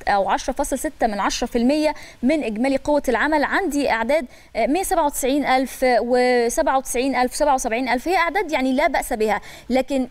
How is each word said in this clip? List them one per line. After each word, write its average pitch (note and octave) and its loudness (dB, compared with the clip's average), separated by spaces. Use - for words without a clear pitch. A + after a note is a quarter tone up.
أو G3 2
عشرة B3+ -2
فاصل - -4
ستة C#4 -2
من G#3 -4
عشرة B3 -2
في B3 -4
المية D4 2
من C#4+ 2
إجمالي A#3 -2
قوة D4 0
العمل. C4+ 2
عندي C#4+ 0
أعداد، A#3 0
آه، A3 0
مية E4 0
سبعة E4 0
وتسعين C#4 0
ألف C4 0
وسبعة B3 2
وتسعين C4 -2
ألف، B3 0
سبعة D4 2
وسبعين B3+ -2
ألف، B3 -2
هي F4 2
أعداد، E4+ 0
يعني، C4 0
لا D4 2
بأس C#4 -2
بها، G#3+ 0
لكن C4 0